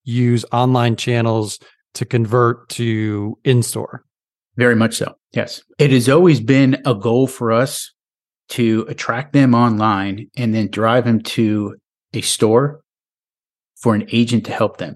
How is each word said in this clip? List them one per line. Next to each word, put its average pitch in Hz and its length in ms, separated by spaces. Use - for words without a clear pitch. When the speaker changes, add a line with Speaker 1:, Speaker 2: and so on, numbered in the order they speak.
Speaker 1:
use 120 480
online 120 440
channels 113 640
to - 120
convert 120 640
to 107 720
in-store? 120 600
Speaker 2:
Very 120 180
much 110 200
so, - 200
yes. - 320
It 143 120
has 123 180
always 156 320
been 131 440
a 131 80
goal 120 320
for 117 280
us 135 400
to 113 400
attract 123 420
them 131 240
online 107 800
and 117 180
then 110 160
drive 113 360
them 113 160
to 107 560
a 104 80
store 123 600
for 113 140
an 104 160
agent 117 340
to - 60
help - 260
them. 80 180